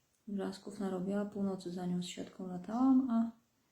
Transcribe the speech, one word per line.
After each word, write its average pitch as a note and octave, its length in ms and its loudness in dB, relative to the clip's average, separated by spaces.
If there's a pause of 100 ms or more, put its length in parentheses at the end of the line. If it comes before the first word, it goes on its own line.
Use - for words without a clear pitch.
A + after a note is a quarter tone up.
(280)
Wrzasków G3 520 -6
narobiła, G3 440 -2
północy G3 480 -4
za F3+ 140 -4
nią F3+ 160 0
z F3+ 40 -6
siatką - 400 -10
latałam, A#3+ 640 4
a A3+ 220 4 (400)